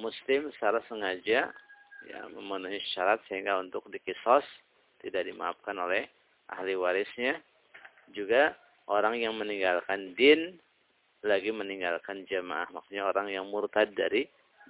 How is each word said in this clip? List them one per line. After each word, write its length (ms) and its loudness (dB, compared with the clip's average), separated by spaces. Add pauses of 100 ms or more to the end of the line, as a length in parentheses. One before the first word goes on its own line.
muslim 560 -2
secara 320 2
sengaja, 640 0 (560)
ya, 100 -12 (120)
memenuhi 580 -8
syarat 400 2
sehingga 320 0
untuk 300 -8
dikisos, 520 2 (600)
tidak 260 -4
dimaafkan 480 -6
oleh 320 0 (400)
ahli 240 -4
warisnya. 640 0 (720)
Juga 480 2 (320)
orang 320 2
yang 160 -2
meninggalkan 800 -2
din, 400 6 (640)
lagi 320 2
meninggalkan 720 -4
jamaah, 480 -4
maksudnya 320 -6
orang 240 0
yang 180 -4
murtad 460 2
dari 320 0 (440)